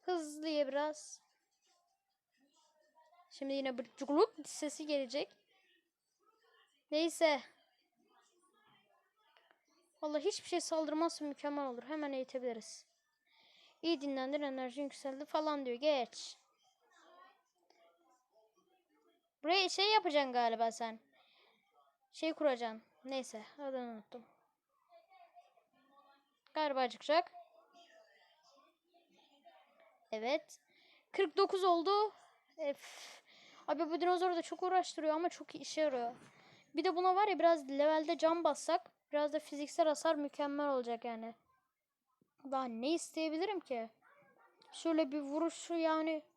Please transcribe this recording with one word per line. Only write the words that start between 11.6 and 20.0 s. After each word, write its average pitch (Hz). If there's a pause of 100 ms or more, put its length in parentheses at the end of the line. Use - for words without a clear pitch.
olur. 240
Hemen 294
eğitebiliriz. 254 (960)
İyi 320
dinlendir, 277
enerji 262
yükseldi 277
falan 302
diyor. 240
Geç. 269 (3000)
Buraya 359
şey 403
yapacaksın 294